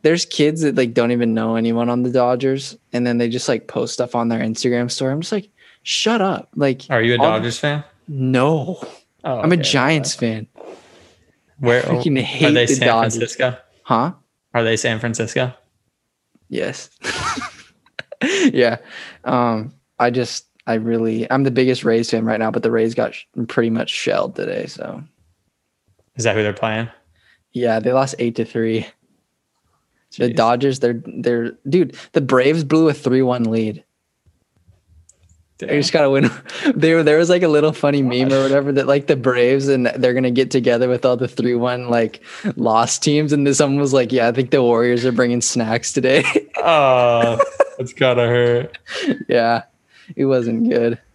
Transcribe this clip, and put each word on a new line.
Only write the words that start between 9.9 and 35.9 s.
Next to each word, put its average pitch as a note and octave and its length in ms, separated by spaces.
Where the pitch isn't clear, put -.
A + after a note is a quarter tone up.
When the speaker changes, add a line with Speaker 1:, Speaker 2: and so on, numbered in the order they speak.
Speaker 1:
fan. A2+ 320
Speaker 2:
Where A#2+ 220
Speaker 1:
I - 80
freaking C3 300
Speaker 2:
are C3 40
Speaker 1:
hate D3+ 300
Speaker 2:
they, A#2+ 120
Speaker 1:
the C3 100
Speaker 2:
San B2 120
Speaker 1:
Dodgers. A2+ 280
Speaker 2:
Francisco? B2 420
Speaker 1:
Huh? C3 300
Speaker 2:
Are A#2+ 100
they A2+ 120
San A2 240
Francisco? A#2 540
Speaker 1:
Yes. - 400
<laughs> - 520
Yeah. A#2 260
Um, A#2+ 500
I A#2+ 100
just, A#2+ 360
I A2+ 100
really, A2+ 560
I'm C3+ 120
the C3+ 80
biggest B2+ 320
Rays A2+ 260
fan A2+ 160
right A2 140
now, A2 120
but A2+ 120
the A#2 80
Rays A2+ 220
got A2+ 200
sh-, - 120
pretty A#2 220
much A2+ 200
shelled - 460
today, - 320
so. - 360
Speaker 2:
Is B2 100
that G#2+ 100
who A2 80
they're G#2 100
playing? A2+ 360
Speaker 1:
Yeah, A#2 260
they A2 140
lost C3+ 260
eight A#2 160
to A#2 100
three. A2+ 420
The A#2+ 120
Speaker 2:
Jeez. A2+ 60
Speaker 1:
Dodgers, B2 440
they're, A#2+ 260
they're, A#2 460
dude, D3 280
the D#3+ 100
Braves C3+ 420
blew D#3+ 260
a C#3+ 40
three C3 300
one B2 220
lead. A2 380
They - 80
Speaker 2:
Damn. D3 140
Speaker 1:
just C#3+ 120